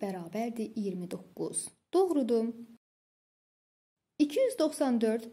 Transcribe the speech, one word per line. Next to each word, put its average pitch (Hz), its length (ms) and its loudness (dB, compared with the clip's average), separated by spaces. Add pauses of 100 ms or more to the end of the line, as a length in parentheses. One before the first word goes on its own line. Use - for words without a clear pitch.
bərabərdir 208 720 -4
iyirmi 180 360 -4
doqquz. - 580 -6 (260)
Doğrudur. 247 560 4 (1800)
İki 294 140 0
yüz 466 180 2
doxsan 285 420 2
dörd 226 320 2